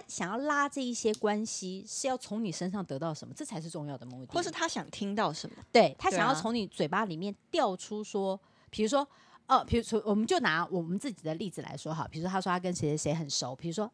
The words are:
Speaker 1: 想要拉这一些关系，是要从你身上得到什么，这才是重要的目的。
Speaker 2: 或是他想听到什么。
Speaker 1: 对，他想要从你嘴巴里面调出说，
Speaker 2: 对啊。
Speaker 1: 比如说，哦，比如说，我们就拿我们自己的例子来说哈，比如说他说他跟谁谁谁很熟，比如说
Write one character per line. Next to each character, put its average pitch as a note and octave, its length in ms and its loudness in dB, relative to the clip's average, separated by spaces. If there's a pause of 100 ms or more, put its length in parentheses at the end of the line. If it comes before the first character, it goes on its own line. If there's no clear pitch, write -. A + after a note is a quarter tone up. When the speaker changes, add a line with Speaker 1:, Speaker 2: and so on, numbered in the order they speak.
Speaker 1:
想 F3+ 220 -4
要 G#3+ 80 -2
拉 C#4+ 320 2
这 C#4 120 -4
一 B3 120 -2
些 A3 220 2
关 G#3 280 2
系， F#3+ 440 -8
是 - 200 -4
要 B3+ 80 2
从 A3 260 -6
你 G#3 100 0
身 F3 180 -4
上 F#3+ 160 -4
得 C3+ 120 -4
到 D#3+ 140 -2
什 C3+ 160 -8
么， B2 80 -14
这 - 80 -10
才 F3 160 -8
是 D#3+ 80 -8
重 D3+ 200 -8
要 C#3 100 -6
的 - 80 -14
目 B2+ 200 -12
的。 - 60 -16
Speaker 2:
或 F4 100 0
是 F4 100 -4
他 D#4+ 160 0
想 - 240 -4
听 G3+ 240 -4
到 F#3 180 2
什 - 160 -8
么。 - 60 -16 (160)
Speaker 1:
对， F3 260 10
他 F#4 120 2
想 C#4+ 160 4
要 C4 80 6
从 G#3 200 0
你 A3 140 0
嘴 D#3+ 200 0
巴 F#3+ 160 2
里 F3 140 -4
面 G3 180 -4 (160)
调 A#3+ 240 2
出 G#3+ 280 -8
说， G3 340 -2
Speaker 2:
对 - 60 -20
啊。 - 260 -20
Speaker 1:
比 G#3+ 140 0
如 A3 40 4
说， C#4 180 4 (420)
哦， A#3+ 180 6
比 A#3+ 120 2
如 A3+ 60 4
说， A3 220 0
我 G#3 80 4
们 G#3+ 140 4
就 F#4 140 4
拿 E3 280 4
我 F3+ 120 0
们 F3 180 -2
自 C#4+ 100 -4
己 F#3+ 140 -10
的 D#3 120 -2
例 F#3 140 -6
子 D#3 120 -8
来 - 160 -10
说 D#3 160 -6
哈， D3+ 180 -4
比 D#3 80 -8
如 E3 60 -2
说 F#3 40 -2
他 F#3+ 120 0
说 F3+ 100 -2
他 F3+ 80 2
跟 F3+ 160 -2
谁 D3+ 140 0
谁 D3+ 80 2
谁 D3+ 180 0
很 D#3+ 140 -2
熟， C3 260 -4
比 E3+ 140 -6
如 E3 40 -4
说 G#3+ 200 -4